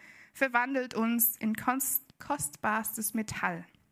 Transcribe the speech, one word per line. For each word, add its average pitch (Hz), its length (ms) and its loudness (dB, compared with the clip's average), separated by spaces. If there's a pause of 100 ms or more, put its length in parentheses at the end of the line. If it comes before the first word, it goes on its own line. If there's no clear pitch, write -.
(340)
verwandelt 254 600 2
uns 226 420 2
in 220 180 0
kons-, - 460 0 (160)
kostbarstes - 960 -2
Metall, 185 520 -2 (260)